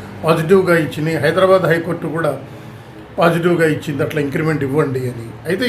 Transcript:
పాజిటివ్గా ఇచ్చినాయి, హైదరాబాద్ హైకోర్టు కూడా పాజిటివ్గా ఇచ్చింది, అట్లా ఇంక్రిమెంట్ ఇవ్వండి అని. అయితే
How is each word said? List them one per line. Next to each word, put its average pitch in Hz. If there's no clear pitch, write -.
పాజిటివ్గా 170
ఇచ్చినాయి, 156
హైదరాబాద్ 185
హైకోర్టు 165
కూడా 147
పాజిటివ్గా 170
ఇచ్చింది, 147
అట్లా 151
ఇంక్రిమెంట్ 147
ఇవ్వండి 135
అని. 117
అయితే 196